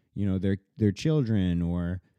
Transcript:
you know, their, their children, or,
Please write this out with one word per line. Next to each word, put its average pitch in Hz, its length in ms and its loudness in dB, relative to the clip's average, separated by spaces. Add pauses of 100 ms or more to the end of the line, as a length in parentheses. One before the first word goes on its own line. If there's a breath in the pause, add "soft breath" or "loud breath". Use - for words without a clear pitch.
(140)
you 101 140 -4
know, 95 100 0
their, 98 200 0 (200)
their 104 140 4
children, 110 680 0
or, 87 400 -4 (180)